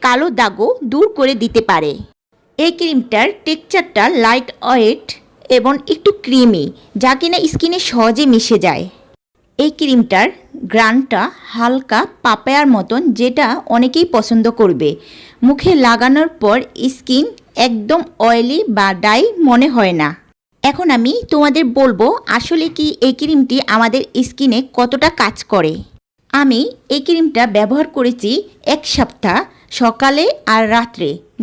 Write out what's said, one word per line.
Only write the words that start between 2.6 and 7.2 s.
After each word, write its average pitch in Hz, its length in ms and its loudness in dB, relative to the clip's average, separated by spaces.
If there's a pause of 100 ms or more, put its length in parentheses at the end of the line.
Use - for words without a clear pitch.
ক্রিমটার 277 560 -2 (160)
টেক্সচারটা 320 600 -2 (200)
লাইট 247 240 0 (140)
ওয়েট 240 440 0 (440)
এবং 247 240 2 (200)
একটু 403 160 0 (120)
ক্রিমি, 240 440 2 (300)
যা 254 200 0
কিনা 339 220 -2 (140)